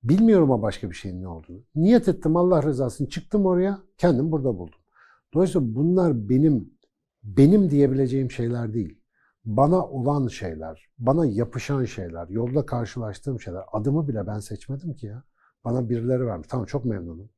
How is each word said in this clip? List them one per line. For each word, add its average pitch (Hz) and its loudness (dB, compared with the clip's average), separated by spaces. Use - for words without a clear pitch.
Bilmiyorum 185 6
o 113 2
başka 104 -4
bir 85 -12
şeyin 92 -10
ne 92 -12
olduğunu. 85 -16
Niyet 208 6
ettim 160 2
Allah 175 4
rızası 131 -2
için, 139 -4
çıktım 202 -2
oraya, 185 0
kendim 160 2
burada 131 -2
buldum. 85 -14
Dolayısıyla 151 2
bunlar 151 2
benim, 131 2
benim 147 6
diyebileceğim 135 2
şeyler 117 -6
değil. 98 -6
Bana 143 2
olan 135 -2
şeyler, 80 -10
bana 143 2
yapışan 123 -2
şeyler, 85 -10
yolda 123 -2
karşılaştığım 117 -8
şeyler. 92 -12
Adımı 139 -2
bile 110 -6
ben 104 -6
seçmedim 135 -10
ki 120 -14
ya. 110 -14
Bana 120 -4
birileri 120 -2
vermiş. 92 -8
Tamam, 120 -4
çok 135 -6
memnunum. 98 -8